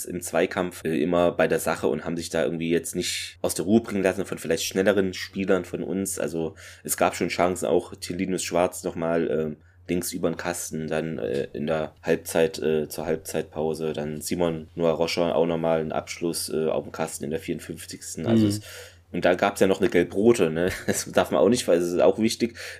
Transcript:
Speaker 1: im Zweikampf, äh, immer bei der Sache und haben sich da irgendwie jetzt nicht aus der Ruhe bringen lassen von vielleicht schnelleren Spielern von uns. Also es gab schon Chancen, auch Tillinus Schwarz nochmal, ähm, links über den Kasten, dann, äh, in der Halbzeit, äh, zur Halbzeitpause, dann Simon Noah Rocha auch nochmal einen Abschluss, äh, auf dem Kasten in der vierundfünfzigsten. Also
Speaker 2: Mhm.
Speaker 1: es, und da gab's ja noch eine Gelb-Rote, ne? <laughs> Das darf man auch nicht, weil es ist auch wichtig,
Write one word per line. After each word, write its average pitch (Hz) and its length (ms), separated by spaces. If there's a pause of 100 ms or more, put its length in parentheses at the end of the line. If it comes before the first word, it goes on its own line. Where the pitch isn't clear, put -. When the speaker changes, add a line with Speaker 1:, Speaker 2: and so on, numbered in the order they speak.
Speaker 1:
im 90 140
Zweikampf, 90 640
äh, 80 160
immer 87 300
bei 85 160
der 82 120
Sache - 280
und 78 180
haben 85 100
sich 82 140
da 82 160
irgendwie 82 240
jetzt 85 260
nicht - 460
aus 90 140
der - 100
Ruhe 110 160
bringen 101 220
lassen 92 220
von - 120
vielleicht 80 280
schnelleren 95 500
Spielern 92 500
von - 160
uns. 95 380
Also 80 340 (300)
es - 120
gab 90 200
schon 87 140
Chancen, 90 360
auch 85 300
Tillinus 90 480
Schwarz 90 400
nochmal, 85 480
ähm, 78 260 (320)
links 90 240
über 87 160
den 80 80
Kasten, 80 500
dann, 80 300
äh, 58 360
in 73 140
der 78 260 (100)
Halbzeit, 82 560
äh, 78 280
zur 78 180
Halbzeitpause, 78 880
dann 76 280
Simon 82 540
Noah 82 160
Rocha 82 420
auch 82 120
nochmal 82 360
einen 78 100
Abschluss, - 580
äh, 80 180
auf - 160
dem - 80
Kasten - 340
in 71 60
der 80 80
vierundfünfzigsten. - 880
Also 113 160
Speaker 2:
Mhm. 104 60
Speaker 1:
es, 107 120 (500)
und 90 140
da 90 80
gab's 98 260
ja 101 80
noch 95 140
eine 90 80
Gelb-Rote, 95 600
ne? 87 260
<laughs> - 100
Das - 240
darf 92 200
man 73 100
auch 95 80
nicht, 127 180
weil 85 120
es 87 120
ist 87 80
auch 95 200
wichtig, 113 360 (240)